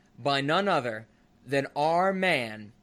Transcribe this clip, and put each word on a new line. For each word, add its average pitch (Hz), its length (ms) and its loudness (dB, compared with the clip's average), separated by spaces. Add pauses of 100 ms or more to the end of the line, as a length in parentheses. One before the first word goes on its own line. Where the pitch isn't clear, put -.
(180)
by 139 240 0
none 165 260 2
other 120 380 -2 (400)
than 139 300 0
our 165 380 2
man 120 580 -2 (120)